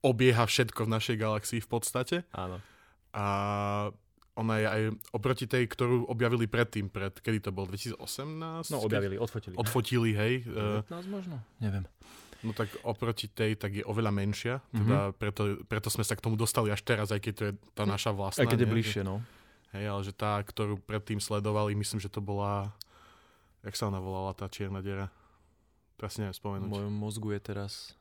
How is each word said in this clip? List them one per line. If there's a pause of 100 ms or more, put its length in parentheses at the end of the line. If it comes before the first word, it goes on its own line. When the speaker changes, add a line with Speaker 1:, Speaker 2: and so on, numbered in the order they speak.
Speaker 1:
obieha
všetko
v
našej
galaxii
v
podstate. (160)
Speaker 2:
Áno. (560)
Speaker 1:
A (1080)
ona
je
aj (300)
oproti
tej,
ktorú
objavili
predtým,
pred,
kedy
to
bol,
dvetisícosemnásť?
Speaker 2:
No,
objavili,
odfotili.
Speaker 1:
Odfotili,
hej.
Speaker 2:
Devätnásť
možno? (240)
Neviem. (560)
Speaker 1:
No
tak
oproti
tej,
tak
je
oveľa
menšia,
Speaker 2:
Mhm.
Speaker 1:
teda (160)
preto, (260)
preto
sme
sa
k
tomu
dostali
až
teraz,
aj
keď
to
je (240)
tá
naša
vlastná,
Speaker 2:
Aj
keď
je
Speaker 1:
nie?
Speaker 2:
bližšie,
no. (500)
Speaker 1:
Hej,
ale
že
tá,
ktorú
predtým
sledovali,
myslím,
že
to
bola, (880)
jak
sa
ona
volala,
tá
čierna
diera? (840)
Teraz
si
neviem
spomenúť.
Speaker 2:
V
mojom
mozgu
je
teraz